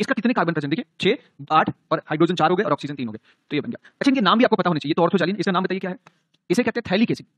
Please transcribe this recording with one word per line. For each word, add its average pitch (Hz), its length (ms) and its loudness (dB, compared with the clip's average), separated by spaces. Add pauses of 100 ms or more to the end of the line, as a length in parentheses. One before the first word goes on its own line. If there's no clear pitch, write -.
इसका 233 140 -2
कितने 226 200 0
कार्बन 170 180 0
प्रेजेंट 143 180 -2
देखिए, 165 140 -2 (160)
छह, - 540 -2
आठ 208 160 4 (220)
और 156 140 -2
हाइड्रोजन 165 280 2
चार 160 160 2
हो 180 60 2
गए 202 80 0
और 196 80 0
ऑक्सीजन 143 220 -6
तीन 131 140 -6
हो 107 40 -8
गए, 107 60 -10 (320)
तो 151 60 -4
ये 143 40 -2
बन 120 100 -6
गया। - 200 -12
अच्छा, - 200 0
इनके 269 100 2
नाम 196 180 4
भी 247 60 4
आपको - 120 2
पता 180 140 2
होने 160 100 0
चाहिए, 151 140 -2
तो 180 80 0
orthoxylene, 185 360 0
इसका 170 140 0
नाम 180 120 0
बताइए 190 160 -4
क्या 190 100 -6
है? 185 80 -10 (520)
इसे 233 120 2
कहते 233 180 -2
हैं 220 100 -6
थैलिक 202 200 2
एसिड, - 160 -6 (120)